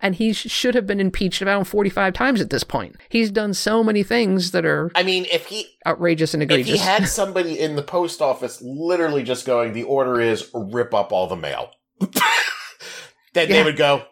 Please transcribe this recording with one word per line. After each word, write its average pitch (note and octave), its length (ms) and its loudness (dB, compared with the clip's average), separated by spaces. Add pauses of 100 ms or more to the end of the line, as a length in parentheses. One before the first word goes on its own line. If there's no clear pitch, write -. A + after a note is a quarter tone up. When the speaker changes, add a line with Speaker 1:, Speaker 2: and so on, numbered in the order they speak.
Speaker 1:
and F#3+ 140 0
he A3 180 2
sh-, - 160 -8
should B3 240 0
have A#3 120 0
been G3+ 140 -2
impeached F#3+ 400 -2
around G3 240 0
forty-five G3 480 0
times A#3+ 300 0
at A#2 80 -4
this C3+ 140 -2
point. - 300 -6 (140)
He's A3+ 220 2
done G3+ 240 0
so A3 280 2
many G#3+ 200 2
things F#3+ 480 2
that F3 160 0
are D3+ 280 0
Speaker 2:
I F3+ 80 4
mean, F#3 300 0
if E3 140 -2
he G#3 200 -10 (200)
Speaker 1:
outrageous E3 480 0
and D3+ 80 0
Speaker 2:
if C#3+ 80 0
he D#3+ 100 6
Speaker 1:
egregious. G3+ 220 0
Speaker 2:
had F#3+ 260 2
somebody F#3 500 -2
in D3+ 180 -2
the C#3+ 60 -4
post F3 380 -2
office C3 420 -2
literally D3+ 600 0
just B2 240 -4
going, A#2+ 260 0
"The A2+ 120 -6
order B2+ 360 2
is A#2 320 0
rip A#2 400 -4
up G2+ 180 0
all F#2 160 0
the F2+ 100 -4
mail." C#2+ 340 -6 (300)
<laughs> F#3+ 100 -2 (1200)
Then E3 160 2
they F#3+ 100 6
Speaker 1:
Yeah. D#3 60 6
Speaker 2:
would D3+ 140 0
go, C#3+ 340 4